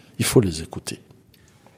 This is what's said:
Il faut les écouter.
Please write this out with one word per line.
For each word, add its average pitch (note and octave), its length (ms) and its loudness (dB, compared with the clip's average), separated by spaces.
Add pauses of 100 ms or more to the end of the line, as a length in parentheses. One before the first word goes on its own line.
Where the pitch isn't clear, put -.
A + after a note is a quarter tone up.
(180)
Il A#2 80 -2
faut - 160 4
les E2 220 0
écouter. - 360 -12 (800)